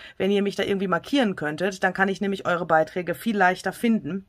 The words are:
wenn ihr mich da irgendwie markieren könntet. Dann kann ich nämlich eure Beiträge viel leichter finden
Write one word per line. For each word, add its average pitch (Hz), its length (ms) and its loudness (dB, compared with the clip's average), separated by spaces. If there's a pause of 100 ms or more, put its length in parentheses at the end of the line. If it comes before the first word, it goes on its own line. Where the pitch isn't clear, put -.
(180)
wenn 190 120 0
ihr 196 120 2
mich 202 140 -2
da 196 60 0
irgendwie 196 260 0
markieren 190 460 2
könntet. 175 480 -4
Dann 185 120 2
kann 196 140 2
ich 196 120 -4
nämlich 196 260 -2
eure 170 200 0
Beiträge 165 480 2
viel 220 220 -4
leichter 185 360 2
finden 190 560 -2